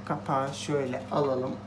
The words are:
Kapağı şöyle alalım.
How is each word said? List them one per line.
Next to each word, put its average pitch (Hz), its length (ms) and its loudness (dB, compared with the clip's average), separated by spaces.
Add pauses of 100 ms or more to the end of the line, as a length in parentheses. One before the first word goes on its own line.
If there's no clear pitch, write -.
Kapağı 139 500 0
şöyle 135 480 0 (100)
alalım. 131 440 2 (100)